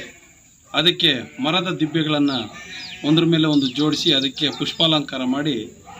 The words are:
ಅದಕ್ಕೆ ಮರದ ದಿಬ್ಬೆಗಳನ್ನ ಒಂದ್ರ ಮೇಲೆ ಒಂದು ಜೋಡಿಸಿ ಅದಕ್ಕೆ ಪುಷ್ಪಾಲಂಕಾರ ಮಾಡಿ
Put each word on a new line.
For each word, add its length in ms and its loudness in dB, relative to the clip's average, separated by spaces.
ಅದಕ್ಕೆ 680 0
ಮರದ 380 0
ದಿಬ್ಬೆಗಳನ್ನ 500 0
ಒಂದ್ರ 200 4
ಮೇಲೆ 220 4
ಒಂದು 200 4
ಜೋಡಿಸಿ 460 0
ಅದಕ್ಕೆ 380 0
ಪುಷ್ಪಾಲಂಕಾರ 760 0
ಮಾಡಿ 600 -2